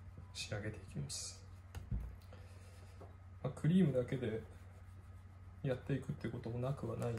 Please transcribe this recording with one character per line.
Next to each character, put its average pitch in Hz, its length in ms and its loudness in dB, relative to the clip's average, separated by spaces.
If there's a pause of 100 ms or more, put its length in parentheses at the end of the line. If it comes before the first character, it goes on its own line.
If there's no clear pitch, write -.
(320)
仕 - 180 -4
上 104 120 0
げ 107 80 0
て - 60 -4
い - 40 -8 (120)
き - 60 -2
ま 143 120 -2
す。 - 320 -6 (2000)
ま 143 80 0
あ、 - 100 -6
ク 156 80 6
リ 185 140 12
ー 160 40 12
ム 135 60 8
だ 123 160 6
け 139 80 2
で 110 240 2 (1200)
や 131 120 4
っ 127 40 2
て - 140 0
い 127 60 6
く - 120 -2
っ - 20 -2
て - 160 -2
こ 117 100 -2
と - 100 -4
も 120 120 0
な 131 120 2
く 127 160 -2
は 113 80 0
な 117 120 2
い 117 40 4
ん 113 60 2